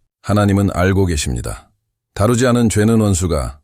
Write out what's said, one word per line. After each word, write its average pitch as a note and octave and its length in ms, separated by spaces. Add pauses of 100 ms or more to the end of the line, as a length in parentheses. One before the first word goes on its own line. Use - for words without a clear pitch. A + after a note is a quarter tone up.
(220)
하나님은 G2+ 520
알고 F#2+ 320
계십니다. A#1+ 640 (440)
다루지 A#2 340
않은 A#2+ 200
죄는 A2 320
원수가 E2+ 640